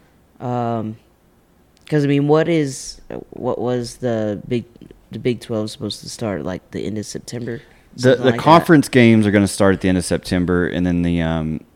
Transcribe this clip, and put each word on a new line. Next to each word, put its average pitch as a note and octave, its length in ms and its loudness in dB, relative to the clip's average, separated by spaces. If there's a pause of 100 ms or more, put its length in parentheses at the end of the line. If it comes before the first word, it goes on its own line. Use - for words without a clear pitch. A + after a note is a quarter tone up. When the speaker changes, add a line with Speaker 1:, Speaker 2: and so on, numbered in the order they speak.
(400)
Speaker 1:
Um, A#2 580 -6 (880)
'cause, D3+ 160 0
I C#3+ 40 0
mean, C#3+ 200 2
what D#3 220 2
is, D3 500 -4 (300)
what - 300 -6
was A#2+ 380 -6
the A2 500 -4
Big, A#2+ 180 -4 (460)
the A2+ 80 -12
Big A#2+ 200 -2
Twelve A2 320 -6
supposed G#2+ 300 -10
to - 80 -16
start, G2 340 -6
like, F2+ 280 -10
the C2 140 -8
end G2+ 120 -6
of G#2 80 -8
September? A#2+ 560 -12 (340)
Speaker 2:
The, B2 60 -10
Speaker 1:
Something B2 180 4
Speaker 2:
the B2+ 120 -4
Speaker 1:
like A#2 40 -2
that. A#2 60 -6
Speaker 2:
conference D#3+ 480 6
games A2+ 360 6
are G2+ 60 4
gonna G2+ 160 4
start G2 280 2
at E2+ 60 -6
the G2 80 0
end F#2 80 2
of E2+ 60 -2
September, F2 640 0
and F2 180 -2
then F2 180 0
the, F2 180 0
um, D#2+ 420 -4 (120)